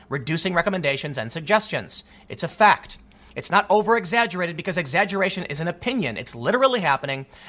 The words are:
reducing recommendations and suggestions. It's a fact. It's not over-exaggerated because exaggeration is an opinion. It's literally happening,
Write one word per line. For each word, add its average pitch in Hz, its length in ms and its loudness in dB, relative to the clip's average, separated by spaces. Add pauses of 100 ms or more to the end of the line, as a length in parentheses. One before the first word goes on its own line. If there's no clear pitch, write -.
reducing 160 440 -2
recommendations 156 640 0
and 117 140 -4
suggestions. 165 720 0 (240)
It's - 160 -6
a 165 40 -2
fact. - 500 4 (380)
It's - 160 -6
not 202 180 4
over-exaggerated 185 880 2
because 165 200 -4
exaggeration 185 680 0
is 143 140 -6
an 165 80 -2
opinion. 175 500 -2
It's - 180 -6
literally 233 460 2
happening, 139 460 0 (220)